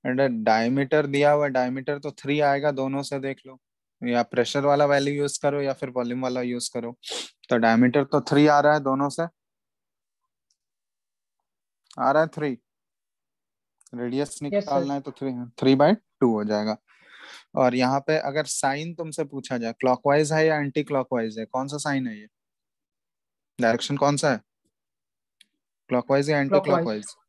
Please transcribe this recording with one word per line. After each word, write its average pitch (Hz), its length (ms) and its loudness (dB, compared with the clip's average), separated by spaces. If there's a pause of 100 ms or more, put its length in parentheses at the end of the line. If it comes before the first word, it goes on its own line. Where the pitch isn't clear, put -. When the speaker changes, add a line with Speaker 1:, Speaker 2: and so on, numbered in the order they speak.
Speaker 1:
अरे 131 220 0 (160)
diameter 131 640 2
दिया 143 240 2
हुआ, 147 180 2
diameter 131 500 -4
तो 143 140 -10
थ्री 147 280 -4
आएगा, 143 320 2
दोनों 135 300 -4
से 139 180 -8
देख 135 240 -8
लो, 131 140 -20 (420)
या 120 240 0
pressure 131 400 -2
वाला 143 220 4
value 143 280 0
use 143 260 -4
करो 143 200 0
या 135 120 -4
फिर 131 180 -8
volume 123 320 -4
वाला 127 200 -4
यूज़ 123 300 -6
करो, 117 220 -8 (540)
तो 123 100 4
diameter 117 460 4
तो 143 180 0
थ्री 147 240 4
आ 147 120 6
रहा 147 140 6
है, 151 80 2
दोनों 135 300 0
से 165 120 -4 (2750)
आ 127 140 2
रहा 156 120 4
है 160 60 0
थ्री, 147 280 -6 (1400)
Radius 123 360 -4
Speaker 2:
Yes - 100 -16
sir। 143 80 -10
Speaker 1:
निकालना 143 460 -2
है 139 80 -6
तो 139 120 -14
थ्री, 135 180 -8 (220)
थ्री 135 220 4
बाई 151 180 6
टू - 380 0
हो 107 140 0
जाएगा। 107 320 -2 (760)
और 127 200 4
यहाँ 127 260 2
पे 156 180 0
अगर 143 280 -2
साइन 147 480 -4
तुमसे 160 300 -6
पूछा 135 340 -8
जाए 113 160 -4
clockwise 143 580 2
है 156 120 4
या 156 120 2
एंटी 143 260 -2
क्लॉकवाइज 123 560 -4
है, 110 80 -8
कौन 131 200 -6
सा 143 120 -10
साइन 139 280 -4
है 107 100 -10
ये, 107 100 -20 (1300)
Direction 120 380 0
कौन 143 200 2
सा 147 140 0
है, 110 100 -4 (1500)
क्लॉकवाइज 139 400 0
या 147 100 0
एंटी 139 100 -2
Speaker 2:
क्लॉकवाइज। - 260 4
Speaker 1:
क्लॉकवाइज? 110 400 -4 (140)